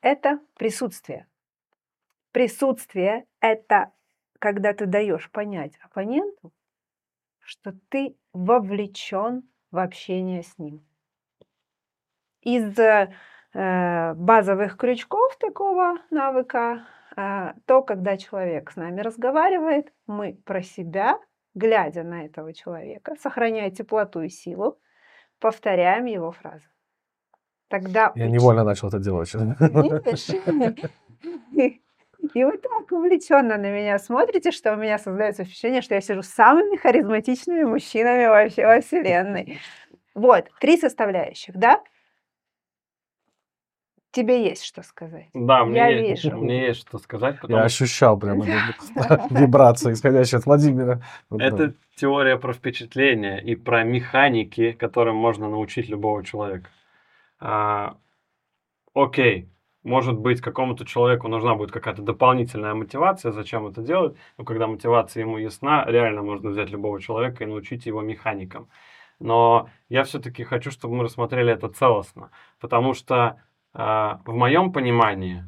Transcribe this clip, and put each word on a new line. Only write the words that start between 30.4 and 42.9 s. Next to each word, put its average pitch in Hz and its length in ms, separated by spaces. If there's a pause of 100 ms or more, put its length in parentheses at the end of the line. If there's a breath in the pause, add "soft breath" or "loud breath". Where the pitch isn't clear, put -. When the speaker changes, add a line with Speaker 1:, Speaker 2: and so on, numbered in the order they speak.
Speaker 1:
<laughs> - 40 (500)
И 240 100
вы 285 120
так 480 340
увлеченно 311 680
на 202 120
меня 202 280
смотрите, 339 520
что 220 220
у 214 40
меня 214 220
создается 202 460
впечатление, 240 380
что - 120
я 196 60
сижу 196 220
с 185 60
самыми 330 480
харизматичными 254 880
мужчинами 240 600
вообще 214 400
во 233 140
вселенной. 190 800 (560 loud breath)
Вот, 214 340 (100)
три 330 200
составляющих, 202 800
да? 233 260 (2250)